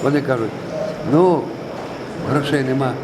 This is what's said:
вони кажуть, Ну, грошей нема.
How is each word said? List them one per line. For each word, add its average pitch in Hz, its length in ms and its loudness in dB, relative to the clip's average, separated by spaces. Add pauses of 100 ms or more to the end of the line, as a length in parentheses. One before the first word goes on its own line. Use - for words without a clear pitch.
вони 139 180 2
кажуть, 123 280 0 (640)
Ну, 165 300 6 (880)
грошей 143 340 2
нема. 131 300 0 (100)